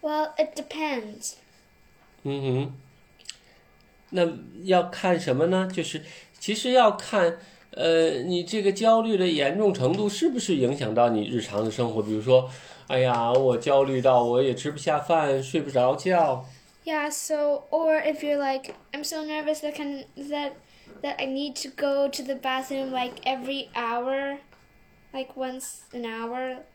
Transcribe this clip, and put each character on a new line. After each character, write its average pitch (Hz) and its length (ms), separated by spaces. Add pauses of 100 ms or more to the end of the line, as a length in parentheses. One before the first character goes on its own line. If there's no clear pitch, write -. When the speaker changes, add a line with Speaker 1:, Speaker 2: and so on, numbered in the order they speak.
Speaker 1:
Well, 302 340
it 311 240
depends. 233 720 (880)
Speaker 2:
嗯 139 180
哼。 135 320 (1400)
那 175 180 (340)
要 180 220
看 180 340
什 131 160
么 151 120
呢？ 185 260
就 175 100
是 151 200 (360)
其 214 160
实 247 160
要 240 220
看， 180 460 (340)
呃， 165 500
你 175 220
这 214 180
个 196 80
焦 220 300
虑 220 160
的 185 100
严 151 320
重 202 160
程 127 180
度 208 160
是 311 200
不 247 100
是 190 160
影 135 220
响 110 180
到 120 140
你 107 180
日 117 140
常 104 240
的 113 60
生 117 220
活。 110 80
比 107 120
如 107 100
说， 127 260 (380)
哎 131 120
呀， 120 340
我 131 240
焦 135 280
虑 131 180
到 127 200
我 120 200
也 131 120
吃 147 160
不 147 60
下 151 220
饭， 143 440
睡 156 180
不 139 100
着 131 260
觉。 156 480 (400)
Speaker 1:
Yeah, 302 260
so, 294 600
or 311 320
if 302 200
you're 294 140
like, 269 380 (180)
"I'm 294 100
so 311 220
nervous 302 360
that 294 140
can, 285 300 (240)
that, 294 240 (500)
that 285 160
I - 60
need 269 380
to 269 80
go 277 380
to 277 140
the 269 120
bathroom, 262 580
like, 247 220 (100)
every 262 500
hour, 262 640 (760)
like, 262 200
once 262 500 (100)
an 240 100
hour 240 540 (160)